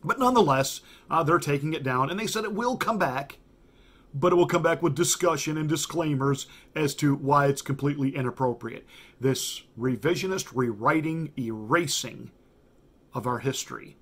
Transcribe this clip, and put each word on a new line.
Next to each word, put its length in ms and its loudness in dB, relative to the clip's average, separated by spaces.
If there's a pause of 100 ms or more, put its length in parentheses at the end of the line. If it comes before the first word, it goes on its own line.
But 160 -2
nonetheless, 600 4 (280)
uh, 140 2
they're 160 4
taking 340 -2
it 80 -6
down, 280 0
and 100 -4
they 80 -4
said 160 -4
it 100 -6
will 240 0
come 220 -2
back, 400 -2 (720)
but 180 2
it 40 4
will 100 8
come 160 2
back 220 2
with 120 2
discussion 640 0
and 100 -2
disclaimers 800 0 (300)
as 200 0
to 200 2
why 320 4
it's 140 2
completely 540 -2
inappropriate. 680 -2 (340)
This 440 -2 (160)
revisionist 720 -2
rewriting, 840 0
erasing 920 -2 (840)
of 120 -6
our 140 -2
history. 640 -8